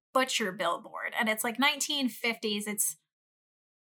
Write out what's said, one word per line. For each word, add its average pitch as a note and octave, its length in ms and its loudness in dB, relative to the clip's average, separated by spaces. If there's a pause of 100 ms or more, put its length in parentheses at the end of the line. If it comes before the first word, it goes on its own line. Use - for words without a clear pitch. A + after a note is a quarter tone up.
(140)
butcher B3+ 380 4
billboard, F3 680 -4
and A3 120 2
it's, G#3+ 140 0
like, A#3 140 -2
nineteen C#4 520 2
fifties. A3 580 -2
It's, - 300 -2 (880)